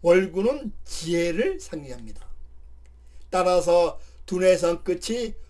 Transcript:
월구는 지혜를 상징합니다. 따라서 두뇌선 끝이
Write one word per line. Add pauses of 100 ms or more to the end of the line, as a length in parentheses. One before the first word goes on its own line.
월구는 (100)
지혜를
상징합니다. (1000)
따라서 (260)
두뇌선
끝이 (140)